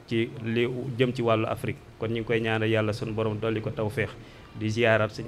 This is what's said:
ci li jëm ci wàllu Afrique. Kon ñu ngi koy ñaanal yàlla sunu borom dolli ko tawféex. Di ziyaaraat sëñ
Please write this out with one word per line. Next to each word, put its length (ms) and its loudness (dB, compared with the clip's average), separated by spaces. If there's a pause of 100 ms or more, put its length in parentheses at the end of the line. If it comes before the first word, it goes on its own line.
ci 200 0 (140)
li 240 2 (320)
jëm 160 4
ci 80 -2
wàllu 240 4
Afrique. 320 -4 (200)
Kon 120 -4
ñu 100 -2
ngi 40 -4
koy 160 2
ñaanal 280 0
yàlla 240 4
sunu 200 -4
borom 260 -2
dolli 220 0
ko 100 -4
tawféex. 400 -2 (440)
Di 160 -2
ziyaaraat 400 4
sëñ 180 -10